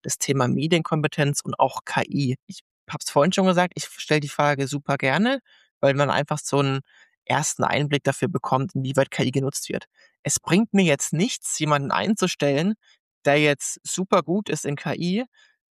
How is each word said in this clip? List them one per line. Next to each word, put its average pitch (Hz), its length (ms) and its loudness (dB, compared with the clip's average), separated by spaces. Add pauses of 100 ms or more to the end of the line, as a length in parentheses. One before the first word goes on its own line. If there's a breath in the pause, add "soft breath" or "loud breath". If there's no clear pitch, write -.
das - 160 -6
Thema 135 280 0
Medienkompetenz 147 960 0
und - 160 -6
auch - 260 0
K - 220 -2
I. 135 300 -2 (100)
Ich - 140 -18 (280)
hab's - 200 -10
vorhin 147 240 4
schon 190 140 2
gesagt, 175 280 2
ich - 120 -10 (100)
stell 151 240 0
die 147 80 -8
Frage 139 380 0
super 143 300 -2
gerne, 208 420 0 (420 soft breath)
weil 135 140 4
man 139 160 2
einfach 147 280 -2
so - 200 0
einen 135 220 2 (440 soft breath)
ersten 131 380 -2
Einblick 147 400 0
dafür 131 240 0
bekommt, - 480 -2
inwieweit 135 360 0
K 123 120 -2
I 123 80 0
genutzt 135 380 -4
wird. - 160 -6 (380 soft breath)
Es - 160 -2
bringt 208 340 2
mir 196 100 6
jetzt 151 300 2
nichts, - 460 -2
jemanden 147 320 0
einzustellen, 170 840 0 (500 soft breath)
der 143 160 6
jetzt - 420 0
super 185 400 0
gut 196 260 -2
ist - 160 -4
in 143 100 -2
K 143 180 -6
I, 190 320 -2 (500 soft breath)